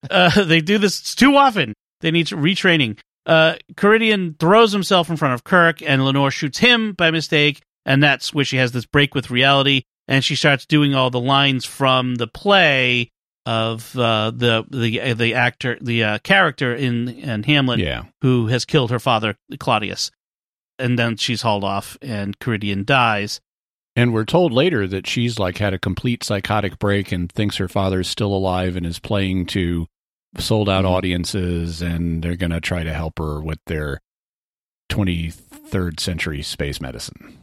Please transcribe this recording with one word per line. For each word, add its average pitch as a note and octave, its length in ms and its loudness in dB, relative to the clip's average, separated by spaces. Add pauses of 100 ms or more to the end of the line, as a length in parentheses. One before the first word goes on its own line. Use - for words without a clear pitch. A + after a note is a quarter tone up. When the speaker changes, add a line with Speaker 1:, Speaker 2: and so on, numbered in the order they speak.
(100)
Speaker 1:
Uh, F#3 340 4
they D#3+ 180 4
do G3 160 2
this - 360 -2
too C#4 220 6
often. G#3 380 2 (260)
They E3 100 0
need E3 180 2
retraining. D#3+ 680 2 (280)
Uh, D#3+ 300 4 (180)
Caridian G#3 640 2
throws G#3 340 6
himself F3+ 380 0
in D#3+ 80 -2
front C#3+ 160 2
of A#2+ 100 -8
Kirk, E3+ 380 4
and C#3 200 0
Lenore C3+ 280 2
shoots C#3 260 -6
him A3+ 380 2
by E3+ 160 2
mistake, D3+ 500 0 (240)
and C3+ 180 4
that's C#3 300 2
where C#3+ 140 0
she C3 100 -4
has B2+ 160 0
this B2 140 -6
break C#3+ 280 0
with C3+ 160 -4
reality, C3+ 520 2 (240)
and C3+ 180 2
she D#3 100 -2
starts C#3 300 2
doing D3 300 2
all C3 160 2
the B2 100 -2
lines C3+ 460 0
from B2+ 480 0
the A#2+ 120 -4
play C3 840 2 (340)
of, A2+ 540 -4
uh, A2 360 2
the, A#2 360 0
the, A#2 320 -2
uh, B2+ 120 -2
the A#2 200 0
actor, B2 480 -2
the, A#2 220 0
uh, G#2+ 160 -2
character D#3 540 0
in, A#2+ 360 -2
in A2+ 320 -6
Hamlet C3 380 2
Speaker 2:
Yeah. C#2 240 -4 (180)
Speaker 1:
who B2+ 240 2
has - 180 -2
killed B2+ 260 0
her A#2+ 100 -2
father, A2 360 -2 (220)
Claudius. G#2+ 520 -4 (680)
And B2 200 -2
then A#2 200 -2
she's - 240 -4
hauled G#2 220 -2
off, G2 360 -6
and G2+ 380 -8
Caridian G2+ 480 -4
dies. A2 540 0 (560)
Speaker 2:
And A#2+ 180 2
we're A2 120 0
told E3 260 2
later C3 340 2
that F#2 220 -6
she's, A#2 320 -2
like, F#2 180 -2
had G2+ 160 0
a F#2 40 -6
complete A#2 440 -4
psychotic G2+ 560 -2
break G2+ 320 0
and F2+ 220 -4
thinks G#2 240 -2
her F#2 100 -4
father's F#2+ 420 -2
still G2+ 240 -2
alive F#2 440 -2
and E2+ 100 -6
is E2+ 140 -8
playing F#2+ 460 -2
to F2 420 -2 (500)
sold-out G2 460 0
Speaker 1:
Mm-hmm. F#2 100 2
Speaker 2:
audiences, F2+ 880 -2
and E2+ 400 -4
they're F2 140 -4
gonna E2+ 240 -4
try E2+ 240 -4
to D#2+ 100 -6
help D#2 240 -8
her D2+ 220 -4
with D#2 260 -6
their D2+ 340 -6 (880)
twenty-third F2 1120 -4
century D#2 420 -6
space - 380 -8
medicine. - 640 -14